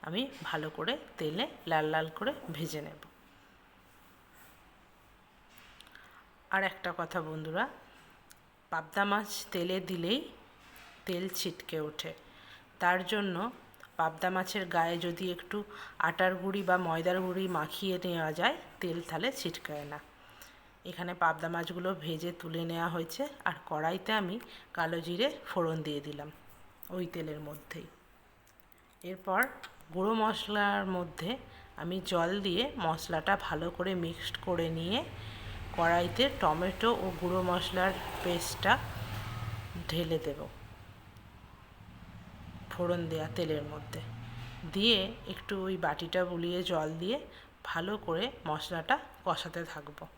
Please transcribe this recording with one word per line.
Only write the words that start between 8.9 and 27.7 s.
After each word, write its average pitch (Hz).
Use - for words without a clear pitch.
মাছ 208
তেলে 180
দিলেই 180
তেল 180
ছিটকে -
ওঠে, 151
তার 180
জন্য 202
পাবদা 160
মাছের 185
গায়ে 170
যদি 175
একটু 175
আটার 185
গুঁড়ি 196
বা 180
ময়দার 165
গুঁড়ি 185
মাখিয়ে 180
নেওয়া 165
যায়, 233
তেল 170
তাহলে 165
ছিটকায় 151
না। 147
এখানে 175
পাবদা 165
মাছগুলো 175
ভেজে 165
তুলে 165
নেওয়া 170
হয়েছে, 165
আর 165
কড়াইতে 165
আমি 185
কালো 170
জিরে 175
ফোড়ন 165
দিয়ে 147
দিলাম 147
ওই 180
তেলের 156
মধ্যেই। 151